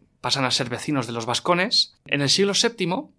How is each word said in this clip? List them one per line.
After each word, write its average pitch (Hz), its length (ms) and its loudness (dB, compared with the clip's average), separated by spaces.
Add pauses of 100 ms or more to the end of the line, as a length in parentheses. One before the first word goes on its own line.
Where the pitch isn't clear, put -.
(220)
pasan 131 240 -2
a 120 60 0
ser 123 180 -2
vecinos 123 360 -2
de 117 80 -8
los 113 140 -4
vascones, 175 640 0 (140)
en 143 140 0
el 139 80 0
siglo 196 260 2
séptimo, 226 640 -2